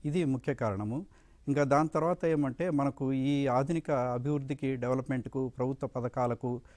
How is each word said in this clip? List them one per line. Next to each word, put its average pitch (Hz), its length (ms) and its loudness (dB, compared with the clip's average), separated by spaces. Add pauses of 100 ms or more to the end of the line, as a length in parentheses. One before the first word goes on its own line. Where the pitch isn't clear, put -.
ఇది 156 200 0
ముఖ్య 131 280 0
కారణము. 110 520 -2 (420)
ఇంకా 143 160 2
దాని 143 240 4
తర్వాత 165 380 0
ఏమంటే 151 440 2
మనకు 139 440 0
ఈ 139 340 2
ఆధునిక 139 440 0
అభివృద్ధికి, 135 840 0
డెవలప్మెంట్కు, 127 720 -2 (100)
ప్రభుత్వ 131 300 -2
పథకాలకు, 123 760 -2 (160)